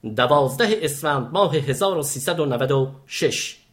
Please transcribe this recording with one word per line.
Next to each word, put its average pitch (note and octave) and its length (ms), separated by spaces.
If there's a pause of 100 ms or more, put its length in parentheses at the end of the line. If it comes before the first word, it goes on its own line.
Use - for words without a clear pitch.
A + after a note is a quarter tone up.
(160)
دوازده C#3+ 640
اسفند C#3+ 520
ماه E3+ 240
هزار D#3+ 400
و D3 60
سیصد C#3+ 360
و D3 60
نود C3 260
و C3+ 200 (160)
شش. - 500 (140)